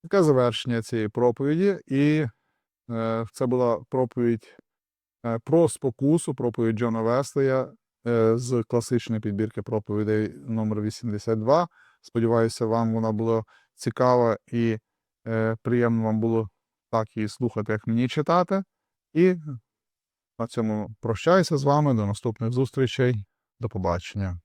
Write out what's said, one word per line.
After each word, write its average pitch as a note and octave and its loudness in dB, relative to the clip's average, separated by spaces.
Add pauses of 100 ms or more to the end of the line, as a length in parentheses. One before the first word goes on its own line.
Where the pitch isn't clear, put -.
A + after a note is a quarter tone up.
Таке F#3+ 2
завершення B2 2
цієї A2 -2
проповіді. D3 0
І, D3 2 (640)
е, A2+ -2
це C3 -2
була A#2+ 2
проповідь, A#2+ -2 (720)
е, A#2 -2
про E3 4
спокусу, C#3+ -2
проповідь A#2 -2
Джона A2+ -2
Веслея, C3 0 (340)
е, A#2 4
з B2 -2
класичної A#2 -2
підбірки G#2 -4
проповідей G#2+ -2
номер A2 -4
вісімдесят G#2+ -4
два. D3 2 (340)
Сподіваюся, A#2 0
вам A2+ 0
вона A2+ -2
була A2+ 0 (360)
цікава B2 2
і, A#2 -2 (480)
е, A2+ -2
приємно A#2 2
вам A2 0
було A2+ 0 (420)
так A2+ -4
її G#2+ -4
слухати, A2+ -4
як G#2+ -4
мені A#2+ 0
читати. F3 0 (500)
І F3+ 4 (1040)
на A#2 -4
цьому G#2+ -4
прощаюся D#3+ 2
з C#3 -2
вами. C#3+ 4
До G#2+ 0
наступних A2+ -4
зустрічей. B2 0 (360)
До A#2 -6
побачення. F#2 -4